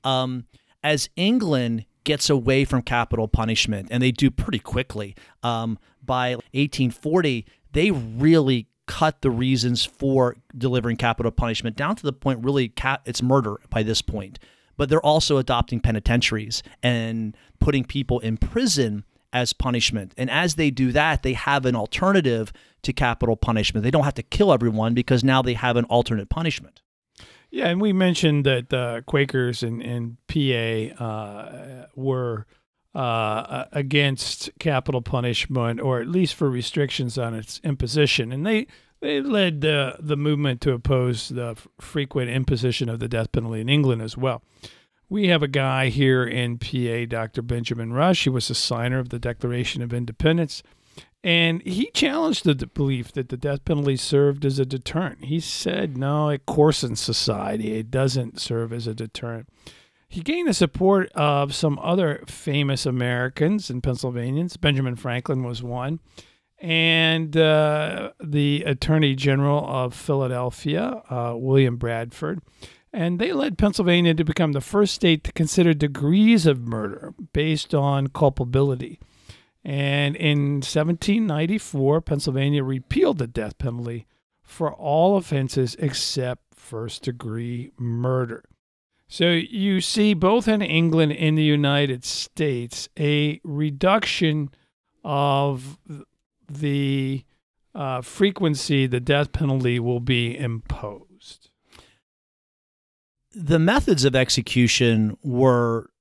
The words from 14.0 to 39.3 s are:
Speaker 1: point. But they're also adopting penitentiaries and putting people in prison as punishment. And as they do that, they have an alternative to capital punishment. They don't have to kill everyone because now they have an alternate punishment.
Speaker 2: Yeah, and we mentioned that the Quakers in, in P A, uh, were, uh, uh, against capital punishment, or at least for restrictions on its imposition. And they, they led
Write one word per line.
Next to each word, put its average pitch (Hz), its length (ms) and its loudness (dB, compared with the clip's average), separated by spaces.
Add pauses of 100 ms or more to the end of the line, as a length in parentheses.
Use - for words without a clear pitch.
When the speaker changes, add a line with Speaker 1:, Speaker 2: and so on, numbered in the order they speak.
Speaker 1:
point. 101 360 -8 (380)
But 139 140 -2
they're 156 160 2
also 151 320 4
adopting 123 420 0
penitentiaries 110 800 0 (220)
and 113 540 -2 (220)
putting 139 260 2
people 127 340 -2
in 113 160 -2
prison 135 680 0 (260)
as 123 220 0
punishment. 117 640 -2
And 127 120 -4
as 156 260 0
they 151 160 2
do 127 200 0
that, 147 320 2
they 131 100 -2
have 139 320 0
an 123 100 2
alternative 123 760 0 (300)
to 139 100 -4
capital 117 460 0
punishment. 110 460 0
They 123 80 0
don't 151 120 2
have 143 120 -2
to - 80 -8
kill 202 280 2
everyone 113 420 2
because 123 300 2
now 131 180 4
they 123 120 -2
have 120 240 0
an 120 80 2
alternate 117 440 0
punishment. - 520 -6 (680)
Speaker 2:
Yeah, - 180 -2
and 175 120 0
we 208 140 4
mentioned 160 520 4
that 127 260 0
the 120 340 -4
Quakers 127 560 0
in, 117 200 -4
in 120 360 -8 (100)
P 135 260 0
A, 113 400 -2
uh, 110 920 -10 (100)
were, 127 500 -4 (480)
uh, - 40 -8
uh, 113 760 -2
against 139 760 0 (100)
capital 131 420 0
punishment, 120 800 -2
or 127 220 0
at 117 60 -6
least 180 280 0
for 143 140 0
restrictions 127 680 -4
on 117 160 -4
its 110 300 -12
imposition. 135 680 0
And 139 140 -4
they, 220 220 0 (340)
they 285 200 -2
led 196 400 0